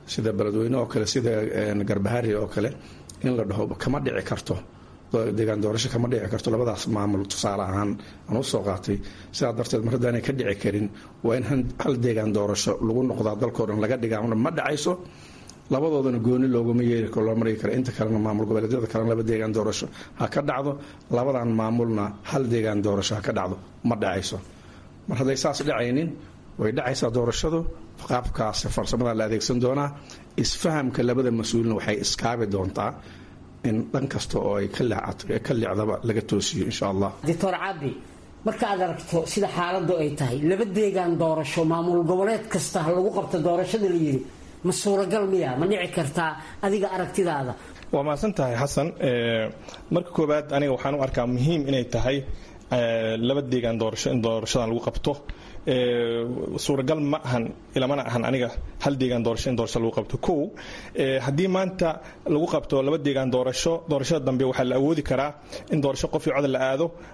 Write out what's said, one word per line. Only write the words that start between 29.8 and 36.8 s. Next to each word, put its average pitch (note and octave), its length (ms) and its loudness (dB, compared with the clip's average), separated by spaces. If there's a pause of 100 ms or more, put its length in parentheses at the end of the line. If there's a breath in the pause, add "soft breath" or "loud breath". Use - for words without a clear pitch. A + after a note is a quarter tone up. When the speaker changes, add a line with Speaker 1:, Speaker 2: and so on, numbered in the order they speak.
Speaker 1:
Isfahamka C#3 680 0
labada B2 280 2
mas-uulna A2+ 440 2
waxay G#2+ 260 0
iskaabi A#2 460 0
doontaa G2 440 -2 (760 loud breath)
in A2 120 2 (140)
dhan C3 160 0
kasta - 320 -4
oo G2+ 180 0
ay G2+ 120 0
ka - 160 -4
leexato, G2+ 400 -2 (180)
ka D3+ 120 -2
leexdaba G#2+ 400 0 (100)
laga A2 180 0
toosiyo, G2 440 0
insha - 240 -4